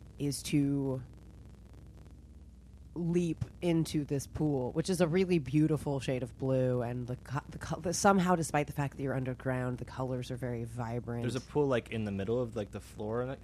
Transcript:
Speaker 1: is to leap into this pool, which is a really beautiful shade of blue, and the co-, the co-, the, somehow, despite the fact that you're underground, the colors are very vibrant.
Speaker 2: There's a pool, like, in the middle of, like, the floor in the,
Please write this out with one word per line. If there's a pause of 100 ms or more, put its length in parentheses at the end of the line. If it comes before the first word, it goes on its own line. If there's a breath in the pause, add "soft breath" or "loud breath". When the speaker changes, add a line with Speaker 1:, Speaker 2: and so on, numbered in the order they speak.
(200)
Speaker 1:
is
to (1900)
leap (160)
into
this
pool,
which
is
a
really
beautiful
shade
of
blue,
and
the
co-, (100)
the
co-,
the,
somehow,
despite
the
fact
that
you're
underground,
the
colors
are
very
vibrant.
Speaker 2:
There's
a
pool,
like,
in
the
middle
of,
like,
the
floor
in
the,